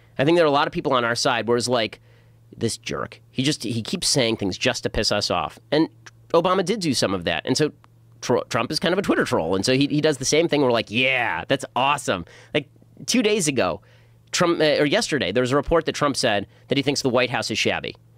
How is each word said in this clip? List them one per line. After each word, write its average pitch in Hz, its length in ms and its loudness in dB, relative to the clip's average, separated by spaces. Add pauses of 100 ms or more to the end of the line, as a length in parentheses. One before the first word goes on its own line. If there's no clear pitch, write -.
(200)
I 131 60 2
think 165 100 4
there 170 100 6
are - 20 4
a 143 40 2
lot 147 160 2
of 160 60 -10
people 151 200 -4
on 120 120 2
our 117 100 0
side 117 320 0
where 120 100 2
it's 117 100 -2
like, 117 320 -2 (560)
"This 117 220 -4
jerk. - 420 -8 (120)
He - 120 -4
just, 147 200 -2
he 113 180 -4
keeps - 260 -6
saying 113 300 2
things 92 220 -4
just - 240 -2
to 120 80 -4
piss - 200 0
us 104 200 0
off." 82 260 -2 (140)
And 156 180 2 (460)
Obama 180 280 2
did 202 180 -2
do 160 120 0
some 101 220 -2
of 87 80 -6
that. 85 240 -2
And 131 100 0
so 151 140 0 (500)
Tr-, 120 160 0 (120)
Trump 117 220 -2
is 151 80 -4
kind 170 140 0
of 190 60 0
a - 40 0
Twitter 349 220 0
troll. 92 300 0
And 95 100 -2
so 131 80 2
he, 135 140 2
he 147 140 0
does 151 160 2
the 127 80 -8
same 160 220 2
thing. 147 140 0
We're 123 100 4
like, 113 200 0
"Yeah, 120 560 0
that's 139 180 -2 (100)
awesome." 131 480 0 (300)
Like - 140 -2 (400)
two 240 160 2
days 208 240 0
ago, 104 340 0 (500)
Trump, 170 300 2
uh, 151 180 4
or 147 60 2
yesterday, 143 460 0
there 120 100 2
was 123 100 0
a 135 40 2
report 156 320 0
that 135 80 -2
Trump 143 200 0
said 101 300 0 (220)
that 131 100 0
he 135 60 2
thinks 143 180 -2
the 135 80 0
White 123 220 2
House 113 180 -2
is 113 80 -4
shabby. 85 380 -2 (220)